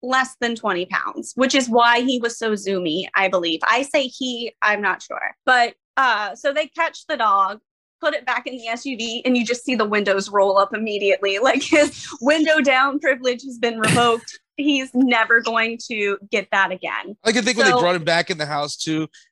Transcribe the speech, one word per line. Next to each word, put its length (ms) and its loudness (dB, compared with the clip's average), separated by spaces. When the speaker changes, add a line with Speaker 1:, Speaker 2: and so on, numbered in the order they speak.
Speaker 1:
less 380 -2
than 140 -2
twenty 320 -4
pounds, 480 -8
which 200 0
is 140 2
why 340 4
he 160 0
was 200 -4
so 140 -2
zoomy, 520 -4
I 140 0
believe. 360 -2
I 180 2
say 260 -2
he, 440 -8
I'm 200 0
not 200 -2
sure. 320 -10
But, 280 2
uh, 380 0
so 180 -4
they 140 -2
catch 400 -6
the 100 -4
dog, 440 2
put 140 0
it 120 -6
back 200 -4
in 120 -10
the 80 -12
S 180 -6
U 120 -6
V, 280 -6
and 140 4
you 80 0
just 180 -4
see 120 0
the 100 2
windows 420 0
roll 300 4
up 160 2
immediately. 640 0
<laughs> 40 0
Like, 200 4
his 440 2
window 400 4
down 380 2
privilege 460 -2
has 140 -14
been 200 -2
revoked, 600 2
he's 380 0
never 460 4
going 380 -2
to 280 -4
get 220 -2
that 200 2
again. 520 -8
Speaker 2:
I 80 0
can 120 0
think 120 0
when 100 4
they 60 4
Speaker 1:
So 80 4
Speaker 2:
brought 160 2
him 80 -6
back 260 0
in 80 -6
the 80 -4
house 300 -6
too, 320 -4